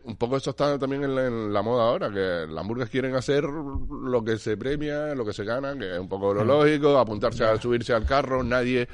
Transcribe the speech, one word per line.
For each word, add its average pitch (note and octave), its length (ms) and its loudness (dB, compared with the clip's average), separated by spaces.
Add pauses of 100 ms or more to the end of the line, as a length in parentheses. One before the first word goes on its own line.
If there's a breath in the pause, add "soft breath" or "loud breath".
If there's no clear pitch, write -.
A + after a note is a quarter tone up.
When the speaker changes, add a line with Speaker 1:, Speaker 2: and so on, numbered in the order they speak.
Speaker 1:
un A2+ 100 -8
poco A#2+ 220 -2
eso C#3 120 -4
está C#3+ 300 0
también C#3 240 -2
en C#3 100 -2
la, C3 140 0
en A2+ 260 -2
la G#2 80 2
moda A#2 220 2
ahora, C#3 260 2
que F2+ 420 -2
las D#2 140 -6
murgas A#2 240 -4
quieren C3 240 -2
hacer C#3 300 0
lo C#3 800 -4
que A2 160 0
se G#2+ 180 -2
premia, D3 560 -4
lo B2+ 100 -4
que G#2 100 -6
se G#2+ 100 -6
gana, C3+ 340 -4
que F#2+ 160 -6
es F2 60 -2
un F#2 100 -6
poco G2 240 2
lo G2+ 100 2
Speaker 2:
Claro. C#3+ 200 4
Speaker 1:
lógico, D3 340 6
apuntarse A2+ 460 0
a A2 100 6
Speaker 3:
Ya. A2 80 0
Speaker 1:
subirse A#2+ 320 0
al A2 140 2
carro. C3 360 2
Nadie B2 500 0